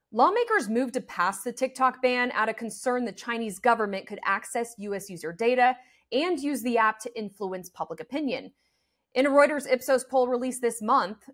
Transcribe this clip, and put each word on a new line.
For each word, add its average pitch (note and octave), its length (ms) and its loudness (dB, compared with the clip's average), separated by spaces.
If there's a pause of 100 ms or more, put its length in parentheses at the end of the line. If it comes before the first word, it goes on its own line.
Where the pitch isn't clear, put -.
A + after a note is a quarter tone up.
(120)
Lawmakers F#4 560 2
moved A#3+ 260 0
to B3 60 -4
pass F#3 420 -2
the A#3+ 100 -6
TikTok C4 500 0
ban B3 300 2
out A3 180 0
of A3 60 -6
concern B3 480 -4
the G#3 80 -4
Chinese A3+ 460 -6
government G#3+ 480 2
could G#3 180 -12
access A3+ 540 -2
U G3+ 160 -6
S G3 140 -8
user E3+ 240 -8
data B3 440 4 (360)
and D#4+ 260 0
use C#4 240 -4
the A#3+ 140 0
app A3 240 2
to - 180 -10
influence F#3+ 520 -8
public D#3+ 300 -8
opinion. C4 520 -4 (640)
In C4 120 4
a C#4+ 40 2
Reuters C#4+ 420 4
Ipsos B3+ 320 2
poll B3+ 240 2
released B3+ 320 -2
this A#3 220 -2
month, G#3+ 520 0